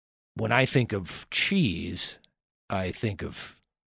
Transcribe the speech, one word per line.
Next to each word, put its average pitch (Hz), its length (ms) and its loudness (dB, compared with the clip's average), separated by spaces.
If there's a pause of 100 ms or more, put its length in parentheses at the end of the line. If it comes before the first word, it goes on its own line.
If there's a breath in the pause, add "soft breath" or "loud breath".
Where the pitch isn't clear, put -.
(360)
When 110 160 -2
I 127 140 6
think 123 280 2
of - 360 -4
cheese, 90 920 0 (500)
I 95 220 -2
think 101 300 -4
of - 380 -8 (380)